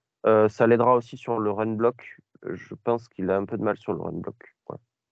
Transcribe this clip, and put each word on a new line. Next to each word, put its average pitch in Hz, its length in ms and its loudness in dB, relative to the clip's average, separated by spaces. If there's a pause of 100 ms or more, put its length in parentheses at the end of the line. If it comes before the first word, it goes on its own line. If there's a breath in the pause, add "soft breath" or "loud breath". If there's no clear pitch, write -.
(260)
Euh, 110 220 6
ça 117 180 2
l'aidera 117 280 4
aussi 120 220 -4
sur 117 220 -6
le 107 120 -2
run 107 220 -2
block. 117 460 -4 (260)
Euh, - 100 -8
je - 200 -16
pense 117 340 -4
qu'il 92 220 -6
a 95 60 2
un 101 80 -2
peu 110 120 -8
de 98 60 -4
mal 104 160 -2
sur - 160 -8
le 82 80 -8
run 82 100 -8
block. 87 240 -10 (320)
Ouais. - 80 -12 (360)